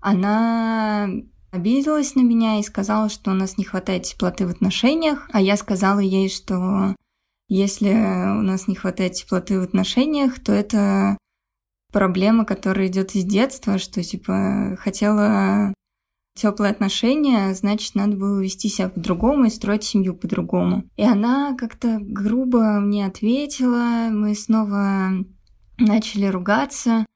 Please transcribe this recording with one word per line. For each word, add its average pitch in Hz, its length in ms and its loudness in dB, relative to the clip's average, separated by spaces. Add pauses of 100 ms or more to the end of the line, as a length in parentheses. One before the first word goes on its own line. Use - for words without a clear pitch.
Она 214 1080 0 (420)
обиделась 277 640 0
на 262 60 4
меня 226 400 4
и - 20 -2
сказала, 214 460 -2
что 202 240 -4
у - 20 0
нас 190 240 -2
не 196 60 0
хватает 185 400 -4
теплоты 180 420 -4
в 175 40 -4
отношениях, 285 800 0
а 214 80 2
я 196 160 4
сказала 202 420 0
ей, 190 300 2
что 190 680 -2 (520)
если 196 460 2
у 196 500 0
нас 190 260 -2
не 196 60 0
хватает - 380 -4
теплоты 185 480 -2
в - 20 -2
отношениях, 254 800 0
то - 100 -4
это 202 680 2 (760)
проблема, 202 540 2
которая 190 420 0
идет 190 260 -2
из 190 100 0
детства, 202 540 0
что, 185 240 -6
типа, 196 760 -2
хотела 202 960 2 (600)
теплые 208 360 0
отношения, 226 840 0
значит, 202 400 -4
надо 202 220 0
было 196 240 0
вести 190 280 -4
себя 190 200 -2
по-другому 196 560 2
и 220 60 4
строить 214 340 -2
семью 185 320 0
по-другому. 180 680 0 (120)
И 208 60 -2
она 247 540 2
как-то 226 440 -4
грубо 214 800 0
мне 202 260 0
ответила, 240 1040 0
мы 208 240 0
снова 202 760 0 (680)
начали 208 480 2
ругаться. 214 800 0 (120)